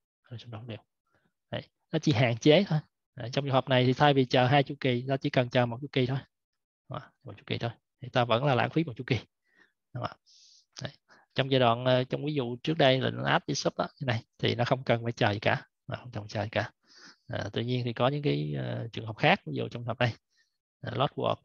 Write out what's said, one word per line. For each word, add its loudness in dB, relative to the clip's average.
xung -18
đột -12
dữ -14
liệu. -14
Đấy, -8
nó 0
chỉ 2
hạn 2
chế 6
thôi. 0
Đấy, -10
trong -2
trường 0
hợp 2
này 4
thì 4
thay 4
vì 4
chờ 4
hai 6
chu -8
kỳ, -2
ta 0
chỉ -4
cần 2
chờ 2
một -6
chu -8
kỳ 2
thôi. -2
Đúng -8
không -16
ạ? -20
Một -16
chu -20
kỳ -4
thôi. -4
Thì -14
ta 2
vẫn 2
là 4
lãng 2
phí 0
một -6
chu -10
kỳ. 2
Đúng -4
không -8
ạ? -6
Đấy. -10
Trong -2
giai 4
đoạn, 4
ờ, 4
trong -6
ví -4
dụ -4
trước -2
đây 4
là 0
nó -6
add 0
đi -4
sub -2
á, -4
thế -8
này, -2
thì 0
nó -2
không 0
cần 0
phải -4
chờ 0
gì -4
cả. -2
Nó -8
không -16
cần -10
chờ -4
gì -6
cả. -4
À, -6
tuy -4
nhiên -2
thì -4
có 0
những -2
cái, -2
ờ, -6
trường -10
hợp -8
khác, 4
ví -6
dụ -2
trong -6
trường -10
hợp -4
đây, 2
à, -8
load 0
work -2